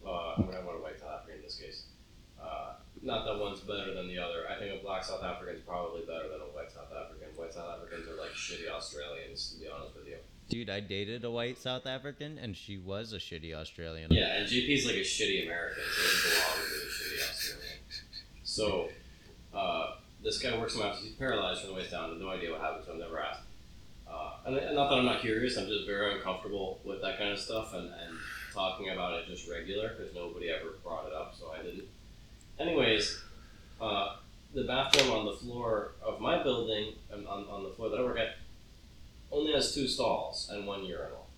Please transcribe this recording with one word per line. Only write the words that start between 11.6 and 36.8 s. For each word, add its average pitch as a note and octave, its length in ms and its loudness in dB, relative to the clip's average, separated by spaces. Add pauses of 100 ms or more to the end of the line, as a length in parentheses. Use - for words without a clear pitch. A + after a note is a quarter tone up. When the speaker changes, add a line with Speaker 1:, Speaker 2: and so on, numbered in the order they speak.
Speaker 2:
African, C#3 500 -6
and G#2 180 -4
she G2 220 -8
was G2+ 360 -4
a G2+ 40 -4
shitty E2 360 -6
Australian. D#2+ 580 0
Speaker 1:
Yeah, - 260 8
and G#2 100 2
G B2 200 6
P's C3 180 8
like A2+ 100 4
a - 40 4
shitty F#2+ 460 4
American, - 380 -2 (120)
so - 60 4
he - 60 8
doesn't - 240 8
belong - 280 6
with - 240 0
a - 80 -4
shitty - 380 0
Australian. - 500 -4 (640)
So, G2 460 2 (680)
uh, F2+ 380 2 (260)
this - 180 2
guy A#2+ 180 2
works A2+ 180 0
in A2 60 0
my G#2 80 2
office. G2+ 140 -4
He's A2+ 100 -8
paralyzed G#2 480 0
from G2 80 -6
the F#2+ 60 -4
waist F2 160 -4
down. E2 140 -2
I E2 40 -4
have E2 80 -6
no F#2 120 -4
idea E2+ 220 -2
what D#2+ 100 -2
happened D2+ 240 -2
to F2 60 -8
him. E2 80 -6
Never D2 220 -4
asked. C2+ 200 -4 (680)
Uh, - 240 -6 (120)
and, C3+ 120 4
and D3 180 2
not C#3+ 140 8
that C#3 100 8
I'm B2 60 8
not - 160 6
curious, A2+ 360 4
I'm F#2+ 100 0
just G#2 200 2
very G2+ 280 4
uncomfortable F#2+ 680 -2
with G2 180 -4
that A2 160 0
kind G#2 140 2
of G2+ 80 0
stuff - 340 -2
and, F2 140 -4
and - 300 -8 (360)
talking F#2+ 360 0
about F2+ 240 2
it - 140 -2
just F2+ 220 -8
regular, G2 400 0
'cause F2+ 240 -6
nobody F2 360 -4
ever D#2+ 240 -2 (100)
brought E2 240 -4
it - 60 -4
up, - 260 -6
so E2 180 -8
I D#2+ 60 -8
didn't. F2 220 -6 (720)
Anyways, B2+ 600 6 (600)
uh, G2+ 360 2 (360)
the B2 120 2
bathroom C3 460 8
on G#2+ 140 2
the G#2 80 0
floor A2+ 600 0 (120)
of G#2+ 160 -2
my B2+ 220 4
building, A2 500 2 (180)